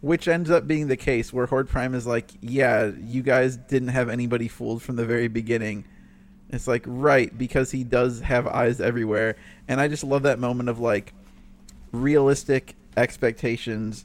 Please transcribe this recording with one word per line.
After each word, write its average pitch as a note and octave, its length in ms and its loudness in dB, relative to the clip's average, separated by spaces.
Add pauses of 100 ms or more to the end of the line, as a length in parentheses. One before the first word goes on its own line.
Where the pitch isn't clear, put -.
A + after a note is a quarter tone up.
which D#3+ 280 0
ends E3+ 220 2
up E3+ 160 4
being D3+ 220 0
the B2+ 80 2
case A#2+ 360 -2
where B2 140 0
Horde C3 220 0
Prime B2+ 260 -2
is A#2+ 120 -4
like, A#2 240 -2 (100)
"Yeah, A#2 580 2
you A#2+ 240 -6
guys B2+ 340 2
didn't B2+ 320 -2
have B2 200 0
anybody A#2+ 400 -2
fooled A#2 340 -6
from B2 140 -8
the A#2 80 -2
very A#2 240 0
beginning." A2 560 -4 (680)
It's - 160 -6
like, A#2+ 200 0
right, B2+ 500 2
because B2+ 340 0
he C3 140 -4
does B2 360 2
have B2 260 0
eyes A#2+ 340 0
everywhere. A2 560 0 (300)
And C3 140 0
I D3 80 2
just D3 160 -4
love C#3 200 0
that C3+ 140 2
moment B2 300 -2
of, A2+ 100 -2
like, A2+ 360 -2 (760)
realistic C#3 840 2 (200)
expectations A2+ 1080 -2